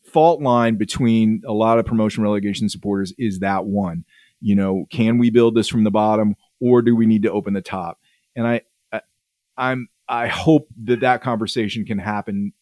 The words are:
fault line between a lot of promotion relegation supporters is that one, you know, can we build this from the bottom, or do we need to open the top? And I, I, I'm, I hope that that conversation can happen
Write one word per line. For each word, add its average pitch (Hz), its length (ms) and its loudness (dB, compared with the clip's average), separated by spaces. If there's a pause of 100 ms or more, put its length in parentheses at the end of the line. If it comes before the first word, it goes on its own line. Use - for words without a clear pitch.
fault 160 360 2
line 120 340 2
between 110 720 0
a 113 60 -8
lot 110 260 2
of 113 80 0
promotion 110 380 -2
relegation 104 460 -2
supporters 98 480 -4
is 104 220 -4
that 98 260 -2
one, 95 400 -4 (340)
you 101 160 0
know, 95 360 0
can 117 260 0
we 120 120 4
build 117 260 4
this 110 120 2
from 110 160 0
the 104 80 2
bottom, 107 440 2 (260)
or 123 200 4
do 117 140 2
we 113 100 2
need 110 180 4
to 107 80 0
open 101 220 -4
the 95 80 -4
top? 90 380 -10 (340)
And 117 140 -4
I, 117 140 -2 (320)
I, 110 80 -6 (560)
I'm, 127 320 -4 (180)
I 120 200 -4
hope 151 420 0 (160)
that 120 160 0
that 127 200 2
conversation 110 640 -4
can 104 120 -6
happen 101 640 -6